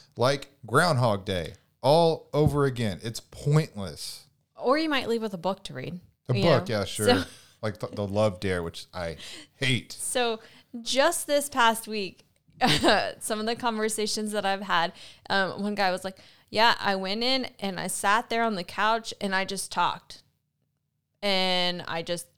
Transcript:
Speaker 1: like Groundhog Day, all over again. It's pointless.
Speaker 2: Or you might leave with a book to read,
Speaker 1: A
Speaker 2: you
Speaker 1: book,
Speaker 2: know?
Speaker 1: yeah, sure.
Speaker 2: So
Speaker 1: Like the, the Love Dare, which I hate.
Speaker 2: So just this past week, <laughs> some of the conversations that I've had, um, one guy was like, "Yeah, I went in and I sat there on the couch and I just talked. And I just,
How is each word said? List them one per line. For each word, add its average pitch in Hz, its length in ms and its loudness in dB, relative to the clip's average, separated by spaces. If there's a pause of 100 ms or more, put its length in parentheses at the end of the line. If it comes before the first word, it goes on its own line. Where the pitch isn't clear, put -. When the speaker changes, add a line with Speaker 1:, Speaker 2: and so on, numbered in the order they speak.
(160)
Speaker 1:
like 139 340 0 (160)
Groundhog 120 600 2
Day, 92 280 -2 (280)
all 160 520 4
over 143 320 2
again. 113 380 -2
It's 113 160 -8
pointless. - 1040 -4 (320)
Speaker 2:
Or 247 220 0
you 320 120 -2
might 262 180 -2
leave 233 140 -2
with 214 140 -6
a - 20 -8
book 180 280 -4
to 147 80 -14
read, 131 260 -10 (280)
Speaker 1:
A 123 80 2
Speaker 2:
you - 60 2
Speaker 1:
book, 151 260 4
Speaker 2:
know? 110 120 -2
Speaker 1:
yeah, 98 60 -2
sure. - 200 -4
Speaker 2:
So 254 180 4 (380)
Speaker 1:
Like - 180 -4
the, - 80 -6
the 101 180 -4
Love 101 340 2
Dare, 92 240 0
which - 300 -10
I 85 240 -6 (380)
hate. 127 380 -2
Speaker 2:
So 233 460 -2 (420)
just 285 460 2
this 285 200 2
past 226 400 2
week, 214 380 -8 (340)
<laughs> 180 600 4
some 214 200 -4
of 220 60 -4
the 233 100 -2
conversations 214 760 -2
that 208 140 -2
I've 196 180 -2
had, 180 280 2 (380)
um, 190 320 0
one 208 140 -2
guy 196 160 2
was 185 120 -4
like, 190 140 -10 (320)
"Yeah, 220 300 4
I 196 160 0
went 190 280 -2
in 262 220 0 (140)
and 190 200 -6
I 165 60 -4
sat 208 460 0
there 233 120 0
on 226 120 0
the 175 80 -4
couch 220 580 -2
and 196 140 -2
I 190 100 0
just 190 260 -8
talked. - 520 -4 (1000)
And 180 640 0
I 165 160 -6
just, 175 240 -8 (100)